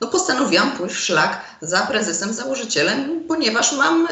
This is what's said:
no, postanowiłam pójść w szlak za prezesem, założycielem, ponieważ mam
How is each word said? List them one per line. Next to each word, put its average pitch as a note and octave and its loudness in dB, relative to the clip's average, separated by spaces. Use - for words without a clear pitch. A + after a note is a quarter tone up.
no, A#3+ -4
postanowiłam B3+ 2
pójść F3+ -4
w - -4
szlak F3 0
za F3+ 0
prezesem, G#3 -2
założycielem, B3+ -2
ponieważ B3 2
mam D#4+ 2